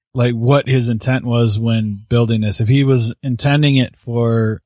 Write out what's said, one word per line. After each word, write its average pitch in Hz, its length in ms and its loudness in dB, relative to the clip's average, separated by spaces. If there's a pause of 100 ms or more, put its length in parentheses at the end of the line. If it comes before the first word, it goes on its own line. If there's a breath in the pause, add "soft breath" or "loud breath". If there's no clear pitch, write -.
(140)
like, 123 200 0
what 123 340 0
his 127 220 0
intent 127 340 -2
was 117 340 0
when 110 480 -2
building 117 360 0
this. 104 180 -2
If 110 80 0
he 139 160 4
was 120 380 0
intending 143 540 0
it 127 200 -2
for, 117 680 -2